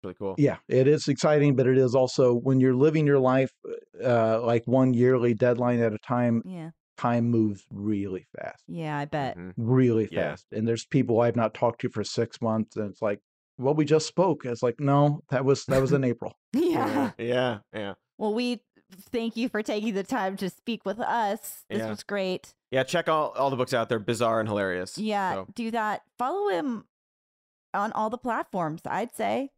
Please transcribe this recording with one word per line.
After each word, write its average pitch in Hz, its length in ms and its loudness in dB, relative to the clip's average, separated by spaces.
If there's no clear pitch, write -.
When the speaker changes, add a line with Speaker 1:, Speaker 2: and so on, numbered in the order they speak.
Speaker 1:
Really 92 120 -10
cool. 95 220 -6
Speaker 2:
Yeah, 131 200 2
it 131 180 4
is 147 200 2
exciting, 147 480 4
but 120 100 4
it 127 120 6
is 127 180 4
also, 127 400 4
when 131 240 2
you're 127 160 4
living 151 320 4
your 143 120 4
life, 127 320 2
uh, 113 400 2
like, 117 240 2
one 127 260 4
yearly 120 400 4
deadline 123 460 2
at 113 140 2
a 107 60 -8
time, 120 460 0
Speaker 3:
Yeah. 170 240 -12
Speaker 2:
time 120 320 0
moves 107 400 0
really 101 540 -4
fast. - 280 -14
Speaker 3:
Yeah, 165 300 -8
I 143 80 -6
bet. 143 340 -6
Speaker 1:
Mm-hmm. 90 180 -12
Speaker 2:
Really 117 540 2
Speaker 1:
Yeah. 82 200 -2
Speaker 2:
fast. - 200 -14
And 107 160 -4
there's 117 180 -2
people 120 360 2
I've 120 140 2
not 113 200 0
talked - 260 -2
to 120 80 -4
for 107 140 -6
six - 380 -4
months, 110 340 -2
and 104 160 -6
it's - 100 -14
like, 104 180 -2
"Well, 131 160 0
we 151 120 2
just 151 220 2
spoke." 175 380 0
It's 120 160 -6
like, 120 180 -2
"No, 143 420 2
that 135 140 0
was, 135 200 2
that 131 160 2
was 135 120 2
in 135 100 2
Speaker 3:
<laughs> 123 80 0
Speaker 2:
April." - 220 -6
Speaker 3:
Yeah. 262 80 0
Speaker 1:
Yeah, 113 80 -8
yeah, 123 320 0
yeah. 101 200 -8
Speaker 3:
Well, 208 160 -4
we 247 280 -4
thank 226 260 -4
you 240 120 -2
for 214 120 -4
taking 220 320 -4
the 190 100 -2
time 196 340 -4
to 190 120 -4
speak - 360 -8
with 208 140 -6
us. 220 680 -4
This 220 100 -4
Speaker 1:
Yeah. 220 100 -6
Speaker 3:
was 208 140 -10
great. 190 500 -6
Speaker 1:
Yeah, 131 120 0
check 165 260 -2
all, 156 220 0
all 135 180 0
the 135 60 -2
books 123 180 -2
out. 113 160 0
They're 117 100 0
bizarre 113 400 0
and 110 100 -2
hilarious. 95 480 -2
Speaker 3:
Yeah, 202 380 -2
Speaker 1:
So. 95 180 -8
Speaker 3:
do 226 180 -6
that. 214 320 -4
Follow 370 320 -2
him 294 360 -4
on 202 200 -2
all 220 160 -2
the 240 80 -6
platforms, 208 680 -6
I'd 208 300 -4
say. 226 420 -2